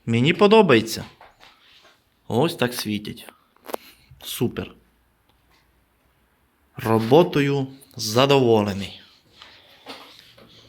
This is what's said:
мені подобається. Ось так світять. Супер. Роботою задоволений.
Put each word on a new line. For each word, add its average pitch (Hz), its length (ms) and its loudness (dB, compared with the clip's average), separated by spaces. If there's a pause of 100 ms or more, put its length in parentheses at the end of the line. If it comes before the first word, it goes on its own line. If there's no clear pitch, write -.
мені 120 260 0
подобається. 180 720 2 (1200)
Ось 139 260 -2
так 120 200 -4
світять. - 540 -10 (960)
Супер. - 500 -8 (2000)
Роботою 139 920 2 (300)
задоволений. 110 1040 0 (1700)